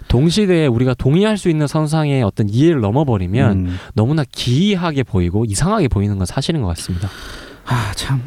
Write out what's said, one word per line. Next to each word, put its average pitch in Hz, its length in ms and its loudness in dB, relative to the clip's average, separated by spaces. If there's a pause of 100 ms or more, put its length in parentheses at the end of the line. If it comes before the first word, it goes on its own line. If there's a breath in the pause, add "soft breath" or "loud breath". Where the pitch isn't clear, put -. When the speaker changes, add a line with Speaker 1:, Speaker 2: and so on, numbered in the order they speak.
Speaker 1:
동시대에 165 600 2
우리가 123 260 2
동의할 196 420 2
수 185 140 -4
있는 151 160 2
선상의 151 560 0
어떤 104 260 0
이해를 139 320 2
넘어버리면 104 720 2 (140)
Speaker 2:
음. 90 120 -6 (160 loud breath)
Speaker 1:
너무나 139 380 2
기이하게 165 720 0
보이고 95 420 0
이상하게 147 440 0
보이는 104 280 0
건 92 100 -2
사실인 160 360 -4
것 95 60 -2
같습니다. 90 400 -6 (580 loud breath)
Speaker 2:
아, 113 280 -4
참. 135 320 -4